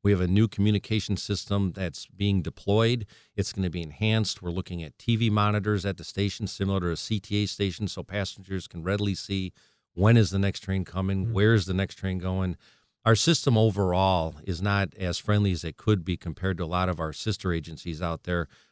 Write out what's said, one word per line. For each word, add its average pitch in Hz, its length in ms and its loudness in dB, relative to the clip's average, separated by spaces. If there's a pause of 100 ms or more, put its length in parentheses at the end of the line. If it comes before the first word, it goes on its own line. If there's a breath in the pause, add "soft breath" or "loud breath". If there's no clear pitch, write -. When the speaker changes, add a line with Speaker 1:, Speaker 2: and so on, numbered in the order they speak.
Speaker 1:
We 101 80 6
have 92 80 4
a 90 80 2
new 104 180 4
communication 104 680 0
system 101 560 -2
that's 90 340 -8
being 98 360 0
deployed. 113 640 0 (280 soft breath)
It's - 180 -4
gonna 92 180 -2
be 87 120 -6
enhanced. 107 600 -2
We're 87 80 -6
looking 87 320 -6
at 78 160 -14
T 117 180 0
V 110 140 2
monitors 104 560 0
at 95 100 -4
the 87 80 -14
station, 101 420 -4
similar 98 340 -2
to 87 100 -2
a 82 60 -2
C 110 220 -4
T 104 240 -2
A 101 40 0
station, 98 420 -4
so - 140 -8
passengers 95 680 -8
can 85 140 -12
readily 98 320 0
see 95 380 -4 (420 soft breath)
when 107 220 6
is 107 140 6
the 95 80 0
next 98 220 0
train 95 240 -2
coming, 95 400 -2
Speaker 2:
Mm-hmm. 113 80 -2
Speaker 1:
where's 104 340 4
the 92 80 -2
next 95 220 -2
train 92 220 -4
going. 92 380 -2 (480 soft breath)
Our 113 120 6
system 143 400 2
overall 92 880 2
is 87 160 -4
not 101 340 0
as 90 240 -4
friendly 104 320 2
as 87 140 -2
it 80 120 -6
could 101 280 2
be 87 120 -2
compared 87 420 -6
to 90 60 -4
a - 20 -4
lot 90 220 0
of 85 120 -4
our 80 120 -4
sister 95 400 -4
agencies 80 500 -6
out 82 220 -6
there 87 240 -2 (240 soft breath)